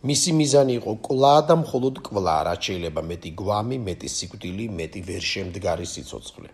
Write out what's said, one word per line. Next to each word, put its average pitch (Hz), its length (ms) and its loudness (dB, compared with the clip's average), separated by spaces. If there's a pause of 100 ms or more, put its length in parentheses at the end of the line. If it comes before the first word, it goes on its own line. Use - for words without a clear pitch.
მისი 147 300 2
მიზანი 143 440 6
იყო 104 160 -4 (100)
კვლავ 139 400 6
და 160 140 6
მხოლოდ 131 420 0
კვლავ, 90 460 0
რაც 87 180 -2
შეიძლება 85 400 -4
მეტი 82 300 -8
გვამი, 104 460 -2
მეტი 95 300 -6
სიკვდილი, 95 600 -8
მეტი 85 340 -8
ვერშემდგარი 90 880 -4
სიცოცხლე. - 640 -14